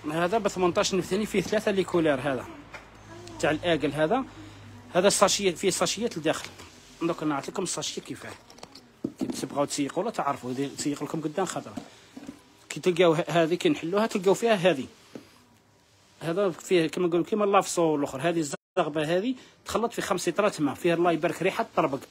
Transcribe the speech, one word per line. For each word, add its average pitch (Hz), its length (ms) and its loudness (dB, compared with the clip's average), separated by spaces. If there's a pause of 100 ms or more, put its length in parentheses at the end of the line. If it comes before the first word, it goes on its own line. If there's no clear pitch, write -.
(120)
هذا 175 260 0
ب 208 100 0
ثمنطاش 185 460 0
ألف 185 120 0
ثاني، 208 200 -2
فيه 196 160 0
ثلاثة 214 300 0
لي 196 120 2
كولير، 156 380 2
هذا 131 240 -2 (920)
تاع 151 120 2
الاقل 151 400 0
هذا. 160 320 2 (720)
هذا 185 140 6
الساشيات، 190 500 4
فيه 196 120 2
ساشيات 190 480 -2
لداخل. 151 320 -2 (520)
دوك 165 220 -2
نعطيكم 151 400 -2
الساشي 170 380 -6
كيفاه. 117 300 -12 (880)
كي - 60 -2
تبغاو 139 400 -2
تسيقوا 143 380 -4
ولا 226 80 -4
تعرفوا، 139 400 -4
هذه 135 260 -4
تسيق 143 260 -4
لكم 156 180 -6
قدام 160 240 -2
خطره. 117 300 -8 (960)
كي 160 100 -8
تلقاو 170 340 4
ه-، 165 140 0
هذه 165 280 2
كي 170 140 0
نحلوها 190 380 0
تلقاو 190 260 2
فيها 226 200 2
هذه. 160 320 2 (1400)
هذا 175 280 0
فيه 165 380 2
كما 180 200 0
نقولوا 165 180 2
كيما 208 200 0
لافسو 175 500 4
الاخر، 135 260 -2
هذه 165 240 0 (320)
الزغبه 156 400 0
هذه 254 180 0 (300)
تخلط - 280 -2
في - 80 -4
خمس - 280 0
لترات 196 320 0
ماء، 139 140 0
فيها 170 180 2
الله 170 180 4
يبارك 160 300 0
ريحه 190 320 0
تطربق. 143 260 2 (120)